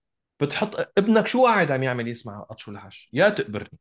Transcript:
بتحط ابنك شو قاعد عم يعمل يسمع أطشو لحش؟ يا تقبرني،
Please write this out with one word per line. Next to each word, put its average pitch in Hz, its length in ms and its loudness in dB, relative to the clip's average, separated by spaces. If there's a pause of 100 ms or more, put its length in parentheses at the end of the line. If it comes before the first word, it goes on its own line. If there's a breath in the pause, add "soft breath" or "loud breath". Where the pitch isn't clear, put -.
(400)
بتحط - 580 -2
ابنك 214 280 4
شو 247 200 4
قاعد 190 240 4
عم 131 120 0
يعمل 120 260 -2
يسمع 104 420 -12
أطشو - 220 -16
لحش؟ 101 400 -18
يا 165 160 4
تقبرني، 107 520 -6